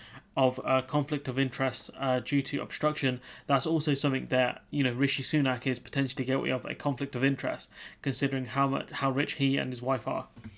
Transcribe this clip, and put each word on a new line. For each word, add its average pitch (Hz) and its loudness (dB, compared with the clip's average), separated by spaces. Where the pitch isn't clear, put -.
of 131 4
a 131 4
conflict 143 0
of 123 -2
interest, 131 0
uh, 127 2
due 139 2
to 139 -4
obstruction. 139 0
That's 139 4
also 156 2
something 131 0
that, 127 2
you 143 2
know, 123 2
Rishi 135 0
Sunak 135 2
is 123 0
potentially 139 -2
guilty 131 0
of, 127 -2
a - -8
conflict 139 -4
of 123 0
interest, - -2
considering 135 0
how 135 2
much, 135 -2
how 139 0
rich 135 0
he 139 2
and 135 -2
his 120 -6
wife 127 -2
are. 135 -4